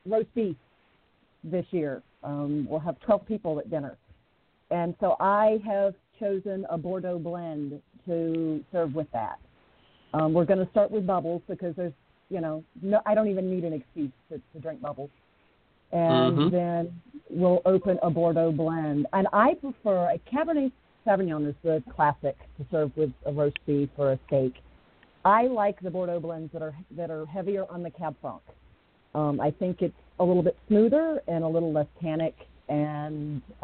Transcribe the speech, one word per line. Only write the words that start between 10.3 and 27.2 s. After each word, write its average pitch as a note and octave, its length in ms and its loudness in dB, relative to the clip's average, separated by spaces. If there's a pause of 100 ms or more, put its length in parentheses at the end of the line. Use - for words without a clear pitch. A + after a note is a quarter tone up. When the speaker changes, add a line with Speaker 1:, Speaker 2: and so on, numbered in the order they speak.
Speaker 1:
we're E3+ 120 4
gonna F#3 260 2
start G3+ 200 2
with G3+ 160 -2
bubbles E3+ 400 -2
because F3 280 -8
there's, F3 180 -6 (360)
you F3+ 120 -6
know, D#3+ 220 -6 (180)
no, G3+ 240 2
I G#3+ 100 2
don't G#3+ 140 4
even F#3 200 0
need F3+ 140 -2
an E3 100 -2
excuse D3+ 380 -6 (180)
to, C#3+ 120 -12 (120)
to D#3+ 60 -18
drink C#3+ 220 -10
bubbles. C#3+ 280 -8 (800)
And C3 460 4
Speaker 2:
Mm-hmm. E3+ 180 4
Speaker 1:
then E3+ 460 -2 (280)
we'll F3+ 360 4
open F#3 380 4
a E3+ 60 2
Bordeaux E3 420 2
blend. D#3 600 0
And G3 180 2
I A#3+ 240 6
prefer, F#3+ 560 0
a F3 80 -2 (100)
Cabernet D4 420 0 (340)
Sauvignon F3 420 2
is C#3+ 160 -4
the D#3+ 180 2 (140)
classic D3 400 2 (220)
to C#3+ 120 -10
serve D3+ 280 0
with D3+ 140 2 (140)
a D3 60 -4
roast D3 340 0
beef C#3+ 320 2
or C#3 140 2
a C3 160 0
steak. C3 280 2 (680)
I G#3+ 200 6
like G#3+ 380 0
the F3+ 80 -6
Bordeaux F3 300 -2
blends D#3+ 320 -8
that E3 100 -8
are, D#3 140 -8 (220)
that E3 120 -6
are D#3 160 -8